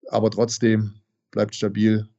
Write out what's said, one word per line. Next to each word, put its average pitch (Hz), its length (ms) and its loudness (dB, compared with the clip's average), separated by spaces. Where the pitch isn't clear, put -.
aber 110 220 0
trotzdem 110 640 0
bleibt 107 240 -2
stabil 107 540 0